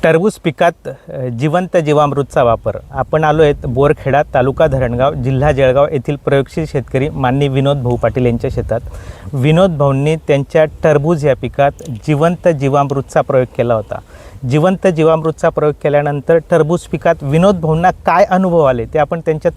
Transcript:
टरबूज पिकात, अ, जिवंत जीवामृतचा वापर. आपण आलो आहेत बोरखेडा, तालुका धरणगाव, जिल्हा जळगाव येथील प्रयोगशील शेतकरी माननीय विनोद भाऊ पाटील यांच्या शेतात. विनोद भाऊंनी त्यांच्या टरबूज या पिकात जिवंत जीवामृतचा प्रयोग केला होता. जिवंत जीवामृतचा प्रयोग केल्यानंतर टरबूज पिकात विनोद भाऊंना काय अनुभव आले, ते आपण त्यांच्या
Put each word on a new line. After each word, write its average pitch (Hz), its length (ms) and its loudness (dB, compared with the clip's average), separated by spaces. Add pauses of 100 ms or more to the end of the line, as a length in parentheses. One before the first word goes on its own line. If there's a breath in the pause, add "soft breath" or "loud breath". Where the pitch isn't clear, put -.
टरबूज 170 300 2
पिकात, 170 400 -2 (140)
अ, 135 400 -10
जिवंत 156 500 -2
जीवामृतचा 143 640 0
वापर. 113 340 0 (140)
आपण 143 340 -2
आलो 156 180 2
आहेत 147 120 4 (120)
बोरखेडा, 139 560 0 (120)
तालुका 135 320 2
धरणगाव, 131 480 0
जिल्हा 135 380 0
जळगाव 135 400 2
येथील 143 320 -4
प्रयोगशील 139 440 -2
शेतकरी 135 400 -4
माननीय 139 400 0
विनोद 139 280 0
भाऊ 123 200 -2
पाटील 120 300 0
यांच्या 120 280 -2
शेतात. 117 260 -4 (520 loud breath)
विनोद 156 380 2
भाऊंनी 143 460 0
त्यांच्या 151 480 0
टरबूज 151 600 0
या 131 100 2
पिकात 139 360 -2 (180)
जिवंत 156 580 0
जीवामृतचा 143 720 0
प्रयोग 131 260 0 (100)
केला 120 180 0
होता. 107 240 -6 (520 loud breath)
जिवंत 180 360 2
जीवामृतचा 160 600 2
प्रयोग 151 240 0 (100)
केल्यानंतर 147 560 0 (120)
टरबूज 165 300 2
पिकात 165 420 -2
विनोद 165 320 2
भाऊंना 165 360 0
काय 180 340 2
अनुभव 180 380 2
आले, 127 220 2
ते 151 140 -4
आपण 160 220 0
त्यांच्या 160 360 -2